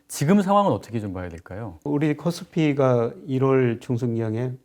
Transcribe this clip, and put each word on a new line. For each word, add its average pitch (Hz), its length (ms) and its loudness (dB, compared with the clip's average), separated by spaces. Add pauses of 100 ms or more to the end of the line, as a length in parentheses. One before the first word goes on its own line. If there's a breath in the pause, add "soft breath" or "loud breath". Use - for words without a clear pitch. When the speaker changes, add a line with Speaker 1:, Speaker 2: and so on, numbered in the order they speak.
Speaker 1:
지금 175 320 4
상황은 196 320 4
어떻게 110 260 -4
좀 104 140 -6
봐야 90 160 -6
될까요? 90 560 -12
Speaker 2:
우리 147 320 0
코스피가 143 960 0 (140)
일월 131 540 2
중순경에 117 720 -4 (120)